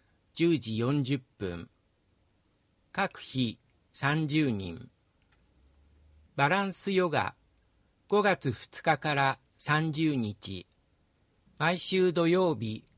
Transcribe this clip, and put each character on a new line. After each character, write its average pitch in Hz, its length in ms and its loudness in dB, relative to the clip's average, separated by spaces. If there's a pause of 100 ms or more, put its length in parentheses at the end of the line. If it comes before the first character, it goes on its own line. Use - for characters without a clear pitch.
(340)
十 170 240 2
時 110 200 -4
四 135 260 2
十 131 160 -2 (200)
分。 87 280 -6 (1200)
各 - 280 -4
日 127 380 -4 (340)
三 151 360 -2
十 147 240 0
人。 95 380 -8 (1500)
バ 139 140 4
ラ 196 140 2
ン 196 100 -4
ス - 180 -6
ヨ 185 180 2
ガ。 131 240 0 (720)
五 202 140 4
月 190 300 2
二 - 320 -8
日 156 160 4
か 151 160 -2
ら 139 240 2 (180)
三 156 340 0
十 151 220 0
日。 104 540 -6 (880)
毎 170 220 0
週 185 340 2
土 165 140 2
曜 175 280 2
日、 110 300 -6 (120)